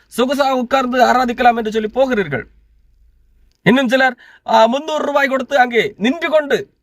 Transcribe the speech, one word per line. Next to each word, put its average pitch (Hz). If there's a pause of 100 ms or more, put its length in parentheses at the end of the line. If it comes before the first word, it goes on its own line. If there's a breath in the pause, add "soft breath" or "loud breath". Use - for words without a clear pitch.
(160 soft breath)
சொகுசாக 269
உட்கார்ந்து 254
ஆராதிக்கலாம் 240
என்று 220
சொல்லி 214
போகிறீர்கள். 214 (1120)
இன்னும் 247
சிலர், 262 (280 soft breath)
ஆ, 226
முந்நூறு 294
ரூபாய் 277
கொடுத்து 262
அங்கே 233
நின்று 302
கொண்டு 277